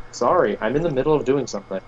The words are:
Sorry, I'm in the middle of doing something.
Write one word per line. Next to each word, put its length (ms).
Sorry, 480
I'm 160
in 60
the 80
middle 240
of 100
doing 220
something. 420